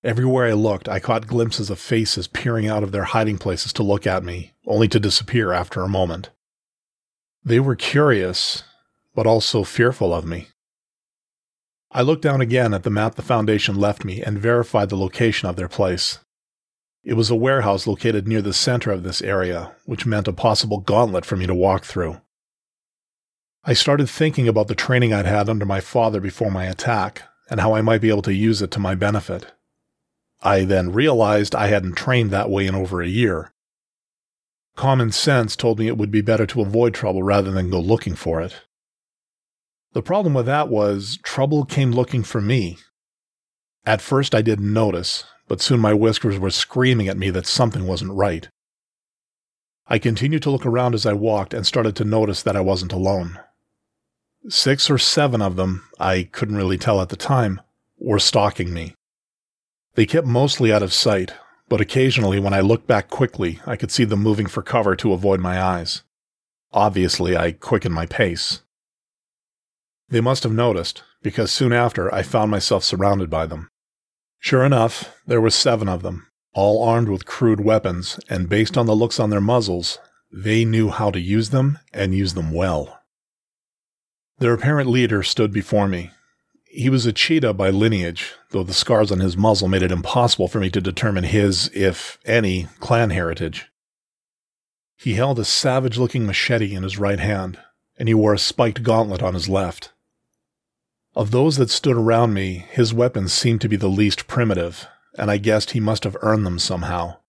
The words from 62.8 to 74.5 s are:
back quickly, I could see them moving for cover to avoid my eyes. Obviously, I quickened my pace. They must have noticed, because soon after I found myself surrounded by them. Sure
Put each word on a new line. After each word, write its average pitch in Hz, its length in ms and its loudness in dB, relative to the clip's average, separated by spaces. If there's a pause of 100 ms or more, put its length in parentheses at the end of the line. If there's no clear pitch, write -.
back 104 240 0
quickly, 90 560 -4
I 117 120 -6
could - 140 -8
see 123 120 2
them 104 180 0
moving 107 240 2
for 95 160 -6
cover 101 360 0
to 104 160 0
avoid 95 260 2
my 90 220 -2
eyes. 90 420 -4 (680)
Obviously, 92 640 2
I 82 160 0
quickened 92 420 -2
my 82 100 -2
pace. - 560 -4 (1500)
They 117 120 2
must 131 220 0
have 113 80 -2
noticed, 110 500 0 (220)
because 107 280 -2
soon 123 220 2
after 113 400 0
I 95 80 -2
found 107 300 0
myself 98 320 0
surrounded 98 460 0
by 80 180 -2
them. 80 220 -12 (720)
Sure 131 240 2